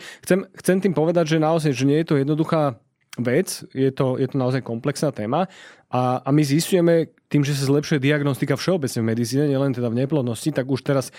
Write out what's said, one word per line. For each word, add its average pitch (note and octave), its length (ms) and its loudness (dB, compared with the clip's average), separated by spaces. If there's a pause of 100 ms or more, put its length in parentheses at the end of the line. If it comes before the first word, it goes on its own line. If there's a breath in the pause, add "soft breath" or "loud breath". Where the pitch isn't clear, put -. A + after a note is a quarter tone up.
(200 loud breath)
chcem, F#3 220 0 (120)
chcem F#3 260 0
tým G3 120 0
povedať, D#3+ 380 2
že D#3+ 80 2
naozaj, D#3 320 2
že B2+ 160 0
nie C#3+ 120 4
je E3 100 0
to D#3+ 80 2
jednoduchá D3 640 0 (320)
vec, B2 560 -2
je C3 200 0
to, C3 280 -2
je C3+ 80 0
to C3+ 100 -6
naozaj B2+ 220 0
komplexná B2+ 540 -4
téma B2+ 320 -2 (420 loud breath)
a, B2+ 320 0
a - 120 -6
my D3 100 6
zisťujeme E3+ 540 2 (340)
tým, D3 160 2
že C#3+ 80 -2
sa C#3 160 -2
zlepšuje C#3+ 320 2
diagnostika C#3+ 560 0
všeobecne D3 420 -2
v A2+ 100 0
medicíne, A#2 360 0
nielen C#3 260 0
teda B2 160 -2
v A#2 140 -2
neplodnosti, C3+ 480 -2
tak C#3 160 -2
už C3+ 160 -4
teraz, C#3 380 -2